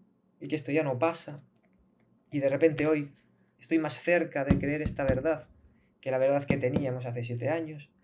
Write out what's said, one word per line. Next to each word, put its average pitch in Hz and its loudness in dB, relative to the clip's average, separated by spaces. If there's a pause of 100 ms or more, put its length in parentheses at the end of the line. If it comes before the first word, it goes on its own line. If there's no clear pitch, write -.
(400)
y 147 -12
que 151 -2
esto 151 -8
ya 151 2
no 131 -2
pasa, 160 -2 (880)
y 147 -2
de 135 2
repente 147 4
hoy 151 0 (480)
estoy 160 0
más 156 -2
cerca 165 2
de 139 4
creer 147 -2
esta 147 -4
verdad 135 0 (520)
que 135 -4
la 131 0
verdad 139 2
que 139 0
teníamos 127 -2
hace 120 -6
siete 120 -4
años, 156 -6 (140)